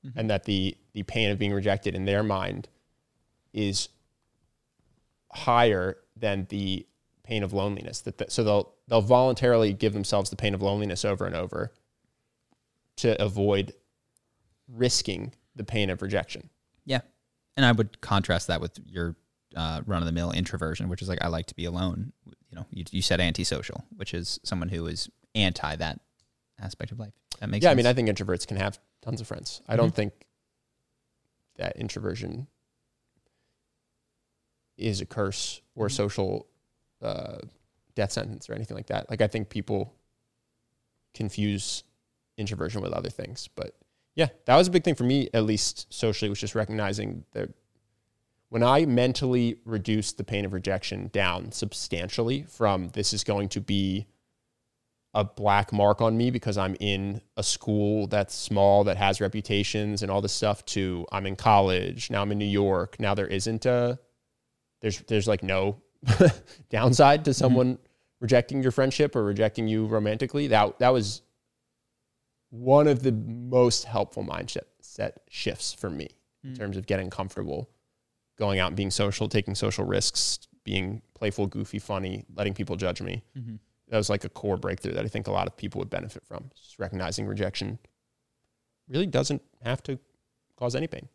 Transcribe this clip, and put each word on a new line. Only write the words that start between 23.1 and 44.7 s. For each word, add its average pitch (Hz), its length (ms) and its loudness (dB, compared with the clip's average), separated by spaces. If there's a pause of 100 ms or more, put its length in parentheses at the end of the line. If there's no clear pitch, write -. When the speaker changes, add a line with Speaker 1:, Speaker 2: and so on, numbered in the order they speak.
Speaker 1:
antisocial, - 640 -2 (120)
which - 180 -10
is 85 300 -6
someone 87 260 -4
who 82 160 -6
is 80 240 -8 (240)
anti 87 420 0
that 80 240 -6 (580)
aspect - 320 -10
of 113 80 -12
life. 107 140 -14 (280)
That 104 100 -6
makes 104 140 0
Speaker 2:
Yeah, 175 60 10
Speaker 1:
sense. 143 40 8
Speaker 2:
I - 20 6
mean, 120 100 6
I 123 60 6
think 120 160 4
introverts 98 380 0
can 98 100 -6
have 101 220 -4 (240)
tons 110 180 -6
of 113 60 -12
friends. - 420 -12
I 113 80 2
don't 113 120 6
Speaker 1:
Mm-hmm. - 80 0
Speaker 2:
think 104 300 -4 (1300)
that - 200 -6
introversion 98 680 -8 (2250)
is 101 240 -4
a 95 60 -6
curse - 540 -6 (140)
or 110 120 -2
Speaker 1:
Mm-hmm. 120 80 -2
Speaker 2:
social, 101 520 -2 (560)
uh, - 360 -8 (560)
death 101 180 -2
sentence 107 360 -8
or 110 60 -10
anything 107 220 -8
like 107 120 -12
that. 104 200 -6
Like, 113 140 -6
I 104 40 6
think 107 220 -4
people 104 460 -4 (1200)
confuse 104 680 -4 (540)
introversion 101 460 -6
with 92 100 -4
other - 160 -4
things. - 460 -10
But - 200 -10 (400)
yeah, 156 140 2 (160)
that 123 120 8
was 185 120 8
a - 20 0